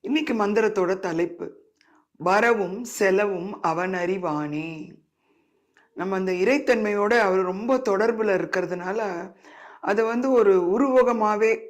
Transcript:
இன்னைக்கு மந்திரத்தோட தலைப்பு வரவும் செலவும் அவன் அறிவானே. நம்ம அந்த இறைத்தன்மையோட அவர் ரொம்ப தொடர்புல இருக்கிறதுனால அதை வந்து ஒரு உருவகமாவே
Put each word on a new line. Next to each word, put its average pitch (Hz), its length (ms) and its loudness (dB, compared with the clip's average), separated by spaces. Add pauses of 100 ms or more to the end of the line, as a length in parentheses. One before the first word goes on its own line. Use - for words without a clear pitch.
இன்னைக்கு 302 260 -2
மந்திரத்தோட 208 580 0 (120)
தலைப்பு 170 420 -4 (720)
வரவும் 202 580 2 (160)
செலவும் 196 560 0 (200)
அவன் 180 300 -2
அறிவானே. 160 680 -4 (1300)
நம்ம 190 240 -4
அந்த 185 120 -2 (100)
இறைத்தன்மையோட 214 720 2 (140)
அவர் 190 240 2
ரொம்ப 233 260 -2 (140)
தொடர்புல 214 480 0
இருக்கிறதுனால 180 600 -4 (920)
அதை 214 120 2 (100)
வந்து 254 260 0
ஒரு 202 160 6 (200)
உருவகமாவே 226 800 2 (180)